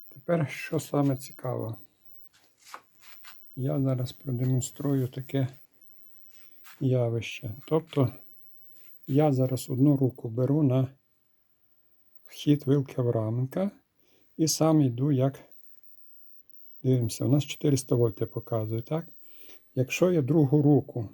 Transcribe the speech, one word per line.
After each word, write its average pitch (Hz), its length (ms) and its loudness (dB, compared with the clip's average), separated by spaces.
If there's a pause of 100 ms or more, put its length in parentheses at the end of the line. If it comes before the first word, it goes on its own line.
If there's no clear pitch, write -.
Тепер, 165 400 -2
що - 300 -8
саме 139 380 0
цікаво, 117 600 -8 (1800)
я 139 260 -2
зараз 127 300 -2
продемонструю 131 960 -2
таке 131 400 -4 (1300)
явище. 120 720 -2 (160)
Тобто 147 440 0 (960)
я 147 240 2
зараз 131 380 -2
одну 139 280 2
руку 131 320 -2
беру 127 340 0
на 131 240 2 (1400)
вхід - 420 -2
вилки 135 300 0
Авраменка 120 760 -2 (640)
і 160 100 2
сам 156 340 4
йду, 131 300 0
як, 135 280 2 (1400)
дивимося, 123 420 0
у - 20 0
нас 139 160 4
чотириста - 520 0
вольт, 117 260 0
я 113 60 -2
показую, 113 540 -6
так? 165 240 -6 (720)
Якщо 147 360 2
я 170 100 2
другу 147 400 4
руку 131 520 2